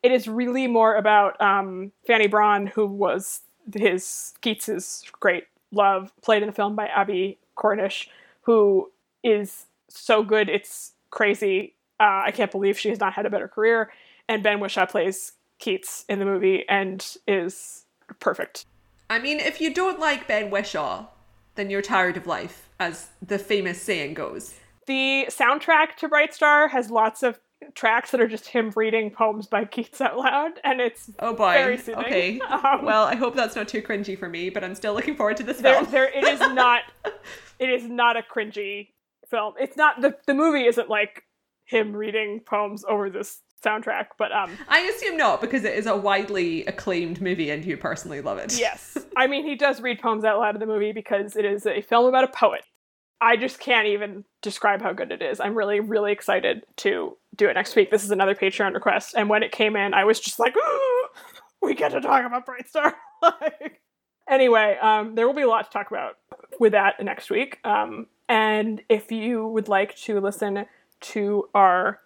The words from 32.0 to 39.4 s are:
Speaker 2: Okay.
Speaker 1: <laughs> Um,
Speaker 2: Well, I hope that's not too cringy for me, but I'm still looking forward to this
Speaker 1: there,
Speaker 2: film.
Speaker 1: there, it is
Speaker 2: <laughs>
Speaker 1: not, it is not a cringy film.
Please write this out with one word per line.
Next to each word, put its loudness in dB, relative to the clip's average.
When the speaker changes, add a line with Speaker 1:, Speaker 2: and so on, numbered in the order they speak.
Speaker 2:
Okay. -2
Speaker 1:
<laughs> -12
Um, 0
Speaker 2:
Well, 4
I 2
hope -2
that's -2
not -6
too -6
cringy -6
for -10
me, -8
but -6
I'm -10
still -4
looking -4
forward 0
to -8
this -6
Speaker 1:
there, 6
Speaker 2:
film. -4
Speaker 1:
there, 4
it -2
is 4
Speaker 2:
<laughs> 2
Speaker 1:
not, 4
it 0
is 0
not 2
a -2
cringy -8
film. -4